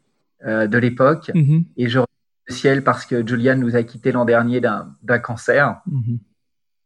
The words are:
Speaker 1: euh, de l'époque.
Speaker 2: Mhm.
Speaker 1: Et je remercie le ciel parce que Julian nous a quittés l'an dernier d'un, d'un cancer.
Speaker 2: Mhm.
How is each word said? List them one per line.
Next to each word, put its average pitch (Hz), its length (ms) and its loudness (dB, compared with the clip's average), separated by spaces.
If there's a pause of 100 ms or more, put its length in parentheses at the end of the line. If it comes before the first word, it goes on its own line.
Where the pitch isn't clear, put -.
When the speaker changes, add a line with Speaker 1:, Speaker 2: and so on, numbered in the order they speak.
(440)
Speaker 1:
euh, 110 220 -2
de 110 120 0
l'époque. 131 560 0
Speaker 2:
Mhm. 156 300 4 (120)
Speaker 1:
Et 123 120 -2
je 120 100 0
remercie 123 140 0 (360)
le 131 60 -10
ciel 139 300 2
parce 120 220 0
que 120 200 -2
Julian 123 300 0
nous 120 180 -2
a 120 80 2
quittés 117 300 -4
l'an 123 140 0
dernier 117 340 2
d'un, 104 420 -4
d'un 117 160 0
cancer. 120 680 -2
Speaker 2:
Mhm. 120 320 -4 (680)